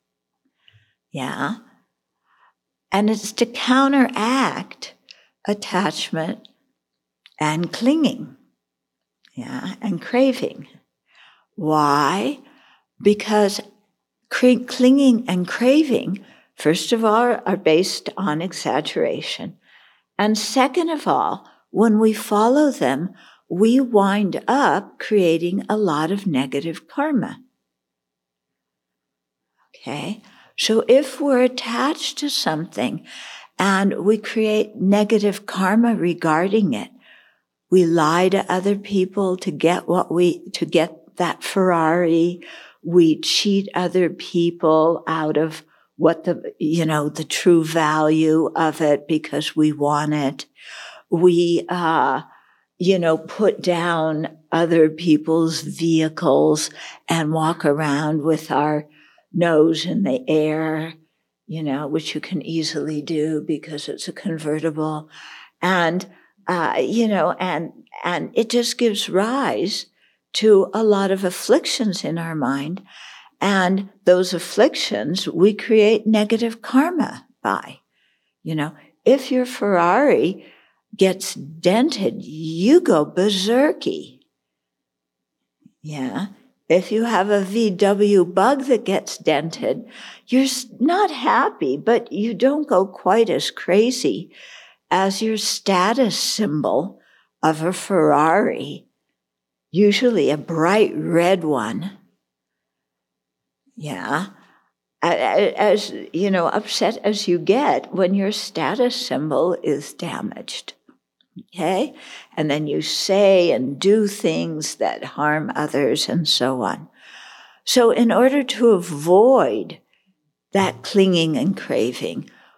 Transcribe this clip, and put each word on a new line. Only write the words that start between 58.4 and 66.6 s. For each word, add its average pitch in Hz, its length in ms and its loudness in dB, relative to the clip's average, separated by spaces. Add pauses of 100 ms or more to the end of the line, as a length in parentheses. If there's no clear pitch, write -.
our 147 340 0 (460)
nose 165 540 2
in 180 180 -2
the 131 240 -2
air, 156 680 -2 (520)
you 160 160 -10
know, 143 240 -6
which 151 260 -6
you 151 60 -8
can 180 220 -6
easily 156 600 -6
do 151 400 -4
because 151 460 -8
it's - 220 -10
a 170 40 -14
convertible. 156 960 -6 (520)
And, 175 440 0 (420)
uh, 165 340 -2